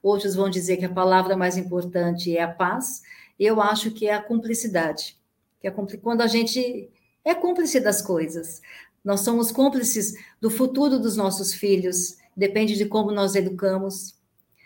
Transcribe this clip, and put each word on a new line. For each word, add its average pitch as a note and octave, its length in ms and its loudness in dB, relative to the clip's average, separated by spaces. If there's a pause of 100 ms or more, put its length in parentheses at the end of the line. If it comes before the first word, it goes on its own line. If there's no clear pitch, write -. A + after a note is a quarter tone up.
outros G3 340 0
vão G3 120 2
dizer F3+ 280 0
que F3+ 80 -2
a F3+ 80 -4
palavra F#3 440 4
mais F3+ 200 0
importante F3 800 -2
é E3 40 2
a E3+ 80 0
paz. F#3+ 540 -4 (360)
Eu G#3+ 220 4
acho G#3+ 300 0
que G#3+ 160 -4
é G#3 80 2
a G#3 80 -4
cumplicidade, A3+ 960 -2 (420)
que G3+ 60 -8
é F#3+ 40 -4
cumpli-, G3 280 -8
quando A#3 220 -2
a A#3 80 4
gente A#3 600 -2 (360)
é E4 100 4
cúmplice F4 460 2
das G3+ 200 2
coisas. E3 640 -4 (420)
Nós G3+ 180 0
somos A#3 280 2
cúmplices B3 640 2 (260)
do A3 80 2
futuro C4 520 2
dos G#3+ 160 0
nossos F#3+ 360 0
filhos, F#3 640 0 (180)
depende G#3 400 2
de G#3 100 0
como G#3 240 0
nós G3 240 0
educamos. F#3+ 800 -2 (520)